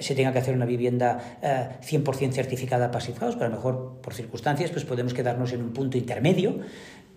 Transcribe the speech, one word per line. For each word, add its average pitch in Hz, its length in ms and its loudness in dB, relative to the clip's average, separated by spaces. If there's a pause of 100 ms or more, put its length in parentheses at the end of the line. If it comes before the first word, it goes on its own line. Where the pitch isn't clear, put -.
se - 140 -2
tenga 131 180 4
que 127 60 2
hacer 127 140 2
una 127 120 2
vivienda, 120 760 2
eh, 131 400 0
cien 143 220 2
por 131 140 2
cien 131 160 0
certificada 123 580 0
Passive 117 280 -4
House, - 160 0
pero - 120 0
a - 20 0
lo 110 60 -2
mejor 127 460 -4
por - 120 -10
circunstancias 143 580 -2
pues - 120 -4
podemos 123 300 -2
quedarnos 123 400 0
en 120 80 -4
un 117 100 -4
punto 131 260 -2
intermedio. 165 640 2 (580)